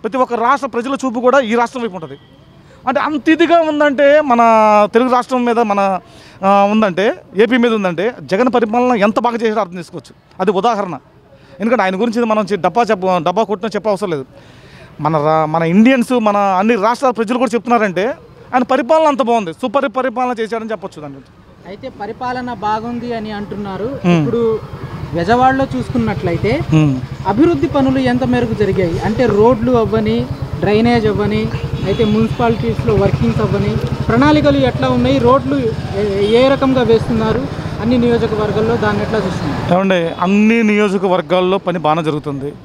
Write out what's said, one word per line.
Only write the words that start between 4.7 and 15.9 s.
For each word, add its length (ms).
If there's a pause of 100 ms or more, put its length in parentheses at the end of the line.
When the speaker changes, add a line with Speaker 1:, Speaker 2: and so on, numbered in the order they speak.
Speaker 1:
తెలుగు 160
రాష్ట్రం 340
మీద 140
మన, 420 (440)
ఆ, 280
ఉందంటే, 420 (220)
ఏపీ 200
మీద 180
ఉందంటే 480
జగన్ 320
పరిపాలన 420
ఎంత 220
బాగా 180
చేశాడో 240
అర్థం 180
చేసుకోవచ్చు. 360 (260)
అది 100
ఉదాహరణ. 480 (640)
ఎందుకంటే 220
ఆయన 180
గురించి 240
మనం 280
చి-, 80
డబ్బా 220
చెప్ప-, 360
డబ్బా 240
కొట్టినా 340
చెప్పే 140
అవసరం 200
లేదు. 140 (760)
మన 160
రా-, 300
మన 160
ఇండియన్స్, 580